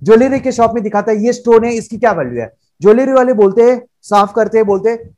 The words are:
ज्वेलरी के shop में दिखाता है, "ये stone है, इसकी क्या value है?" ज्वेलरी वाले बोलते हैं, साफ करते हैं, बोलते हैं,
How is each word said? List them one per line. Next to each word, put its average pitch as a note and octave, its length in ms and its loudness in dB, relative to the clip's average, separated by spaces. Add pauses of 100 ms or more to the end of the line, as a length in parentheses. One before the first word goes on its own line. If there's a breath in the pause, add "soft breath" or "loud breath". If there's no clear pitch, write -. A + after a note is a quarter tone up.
ज्वेलरी A#3+ 380 2
के B3+ 120 -4
shop A3+ 220 0
में A#3 80 -6
दिखाता G#3 300 -4
है, A3 60 -2
"ये A#3 140 -2
stone A#3 320 2
है, A#3+ 100 -4
इसकी A3+ 240 -10
क्या A3 140 0
value B2+ 280 -6
है?" A2 120 -10 (300)
ज्वेलरी A#3+ 300 2
वाले B3+ 200 2
बोलते G#3 300 2
हैं, B3 200 2 (200)
साफ G3+ 320 0
करते A3 240 -2
हैं, A3 80 0
बोलते G3 240 -2
हैं, A#3 280 -10